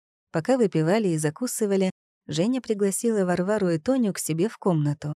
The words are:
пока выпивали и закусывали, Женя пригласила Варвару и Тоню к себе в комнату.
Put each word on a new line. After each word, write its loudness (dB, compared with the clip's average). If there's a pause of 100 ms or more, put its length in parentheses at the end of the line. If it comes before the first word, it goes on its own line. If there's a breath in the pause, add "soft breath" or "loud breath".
(300)
пока 0
выпивали 2
и 0
закусывали, 0 (360)
Женя 0
пригласила 0
Варвару 0
и 0
Тоню 0
к -12
себе -2
в -16
комнату. -2